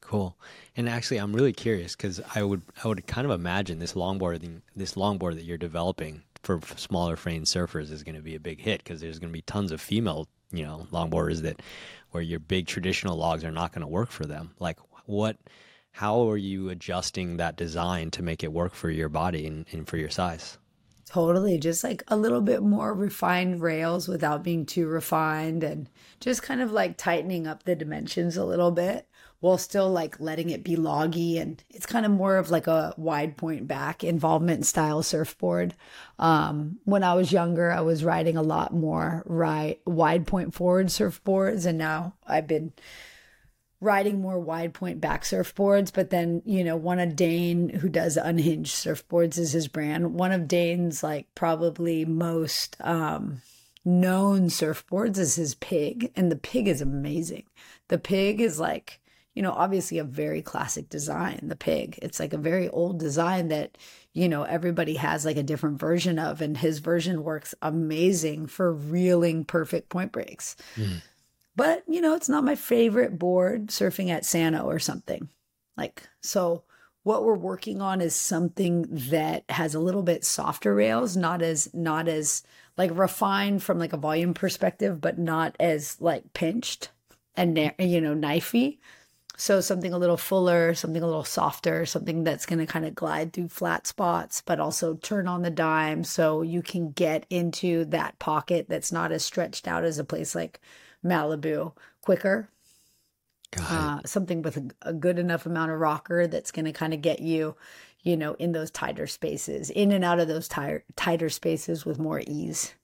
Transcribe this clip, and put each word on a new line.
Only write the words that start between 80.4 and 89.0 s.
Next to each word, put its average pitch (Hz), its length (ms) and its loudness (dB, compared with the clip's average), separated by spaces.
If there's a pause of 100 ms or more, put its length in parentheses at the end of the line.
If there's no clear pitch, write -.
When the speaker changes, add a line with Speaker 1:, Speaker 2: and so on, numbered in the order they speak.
Speaker 2:
rails, 214 440 4
not 175 260 2
as, 160 320 0
not 165 320 0
as, 156 380 0 (320)
like, 180 180 2
refined 196 720 2
from, 180 120 2
like, 170 160 -2
a 165 40 -4
volume 160 380 0
perspective, 185 680 0
but 165 180 -2
not 165 400 0
as, 160 420 0
like, 156 320 0
pinched - 580 -2 (460)
and 175 180 4
na-, 151 260 2
you 175 200 4
know, 151 140 2
knifey. 165 640 0 (580)